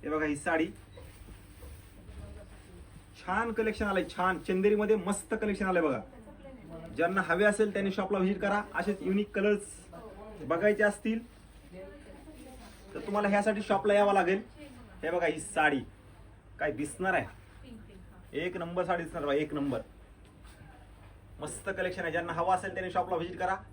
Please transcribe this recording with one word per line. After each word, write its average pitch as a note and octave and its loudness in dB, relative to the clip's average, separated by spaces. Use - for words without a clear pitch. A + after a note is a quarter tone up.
हे D3+ -6
बघा D3+ 0
ही D3 0
साडी, E3 2
छान A3 -2
कलेक्शन A3 0
आलंय, F#3+ 2
छान F3+ 0
चंदेरीमध्ये G#3 4
मस्त G3 -2
कलेक्शन G#3 0
आलंय F3+ 4
बघा. C3 2
ज्यांना F3+ 2
हवे E3+ 4
असेल G#3 4
त्यांनी G3 0
शॉपला G3 0
व्हिजिट F#3+ 2
करा. G#3 2
असेच G3 0
युनिक G3 2
कलर्स - -2
बघायचे G#3 4
असतील A3 2
तर - -8
तुम्हाला G#3 2
ह्यासाठी G3+ 4
शॉपला G3+ 4
यावं G3+ 8
लागेल. F#3 4
हे D#3+ -2
बघा E3+ 2
ही D#3 0
साडी D3+ 2
काय D3+ 0
दिसणार F#3 -2
आहे, D#3 0
एक F3+ -4
नंबर F3 -2
साडी F3 0
दिसणार D#3+ -6
बघा, C#3+ 2
एक D3 2
नंबर C#3+ 0
मस्त - -8
कलेक्शन F#3 -2
आहे. E3 -2
ज्यांना E3 -2
हवा F3 4
असेल F#3 -2
त्यांनी F#3 -4
शॉपला F3+ 0
व्हिजिट E3+ -4
करा. F#3 0